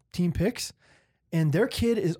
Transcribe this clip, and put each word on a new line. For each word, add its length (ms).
team 200
pics, 400
and 200
their 160
kid 300
is 220